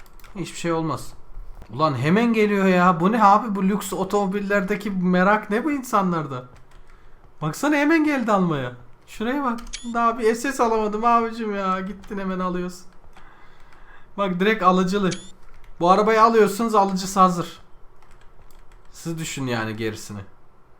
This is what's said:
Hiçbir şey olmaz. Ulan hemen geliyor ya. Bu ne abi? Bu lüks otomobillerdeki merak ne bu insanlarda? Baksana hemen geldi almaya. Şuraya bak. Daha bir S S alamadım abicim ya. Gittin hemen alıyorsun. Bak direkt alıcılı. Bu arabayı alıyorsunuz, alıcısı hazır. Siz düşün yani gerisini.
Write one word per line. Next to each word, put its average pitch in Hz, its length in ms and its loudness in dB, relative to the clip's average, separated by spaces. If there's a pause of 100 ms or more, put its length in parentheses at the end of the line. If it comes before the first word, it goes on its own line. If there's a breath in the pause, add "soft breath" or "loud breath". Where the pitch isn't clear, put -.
(340)
Hiçbir 170 240 -8
şey 170 140 -2
olmaz. 160 400 -4 (580)
Ulan 143 240 0
hemen 185 380 2
geliyor 208 340 2
ya. 180 340 4
Bu 185 120 4
ne 226 120 4
abi? 214 300 6
Bu 196 80 -2
lüks 190 300 0
otomobillerdeki 202 960 -2
merak 185 600 2
ne 226 140 0
bu 311 80 0
insanlarda? 175 720 -2 (1000 soft breath)
Baksana 269 340 0
hemen 302 280 4
geldi 262 280 0
almaya. 156 400 0 (340)
Şuraya 262 380 -4
bak. 233 160 -4 (340)
Daha 233 240 0
bir 220 160 2
S 262 180 -4
S 262 100 0
alamadım 220 420 0
abicim 226 500 2
ya. 190 260 -2
Gittin 196 380 -10
hemen 190 200 -4
alıyorsun. 180 480 -6 (1300 soft breath)
Bak 190 220 0
direkt 202 220 2
alıcılı. 185 480 4 (680)
Bu 175 100 6
arabayı 214 320 6
alıyorsunuz, 220 520 4
alıcısı 190 460 2
hazır. 175 400 2 (1300)
Siz 165 280 -8
düşün 151 280 -6
yani 110 300 -4
gerisini. 110 440 -6 (600)